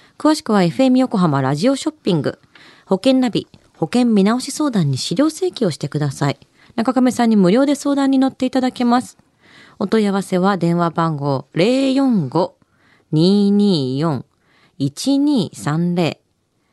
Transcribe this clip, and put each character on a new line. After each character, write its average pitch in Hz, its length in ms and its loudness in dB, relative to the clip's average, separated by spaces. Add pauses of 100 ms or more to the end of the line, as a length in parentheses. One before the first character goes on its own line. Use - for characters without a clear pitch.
(180)
詳 311 160 2
し 302 80 -6
く 226 100 -4
は 202 100 4
エ 170 60 2
フ 262 140 -2
エ 262 80 4
ム 254 80 4
横 254 180 0
浜 160 240 2
ラ 135 140 0
ジ 185 160 0
オ 277 60 0
シ - 120 -8
ョ - 20 -2
ッ - 40 -12
ピ - 180 -4
ン 160 80 2
グ、 - 180 -6 (460)
保 196 120 0
険 262 180 2
ナ 254 160 0
ビ、 175 160 -4 (300)
保 165 100 -2
険 247 200 0
見 208 180 4
直 233 160 2
し - 100 -10
相 302 200 -2
談 175 200 0
に 131 80 -2
資 - 160 -6
料 285 160 2
請 359 220 -6
求 - 140 -4
を 170 40 0
し - 80 -8
て 147 100 -8
く 151 100 -6
だ 147 120 -2
さ 139 200 -4
い。 - 80 -8 (380)
中 233 160 0
亀 254 200 2
さ 240 120 -2
ん 226 60 2
に 220 60 4
無 185 140 6
料 254 140 2
で 285 100 0
相 285 200 -4
談 277 160 0
に 269 80 2
乗 269 100 2
っ 262 60 -6
て - 100 -6
い 254 60 -2
た 262 100 -2
だ 254 120 -2
け 247 120 -4
ま 240 160 2
す。 - 160 -14 (600)
お 208 80 -4
問 220 160 2
い 208 40 0
合 202 60 0
わ 196 80 0
せ 185 160 -4
は 185 220 0
電 170 180 0
話 170 140 0
番 165 260 -2
号 139 380 -4
零 262 400 0
四 240 340 0
五 160 280 -2 (560)
二 196 380 2
二 175 480 0
四 151 280 -4 (500)
一 262 420 -2
二 277 360 0
三 170 400 -4
零、 175 260 -2 (520)